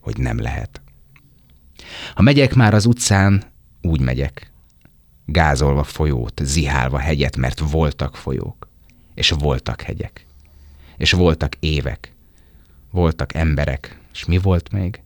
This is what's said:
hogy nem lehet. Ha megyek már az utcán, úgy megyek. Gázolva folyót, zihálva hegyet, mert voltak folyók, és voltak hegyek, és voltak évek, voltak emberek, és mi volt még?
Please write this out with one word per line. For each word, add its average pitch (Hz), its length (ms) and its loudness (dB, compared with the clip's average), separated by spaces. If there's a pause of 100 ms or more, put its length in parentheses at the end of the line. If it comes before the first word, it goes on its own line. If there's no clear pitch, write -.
hogy 52 160 -8
nem 58 220 -4
lehet. - 440 -8 (1300)
Ha - 80 2
megyek 139 320 4
már 110 200 6
az 107 120 4
utcán, 101 560 4 (400)
úgy 80 180 0
megyek. 65 520 -4 (720)
Gázolva 73 600 2
folyót, 67 600 -4
zihálva 69 540 0
hegyet, 71 380 0
mert 64 220 -2
voltak 76 580 -2
folyók, - 520 -8 (460)
és - 160 -2
voltak 71 500 -2
hegyek, - 460 -10 (680)
és - 160 -2
voltak 87 480 2
évek, 73 540 -4 (760)
voltak 82 440 0
emberek, 71 680 -2 (120)
és - 120 -16
mi 87 140 2
volt 90 340 0
még? 95 340 -4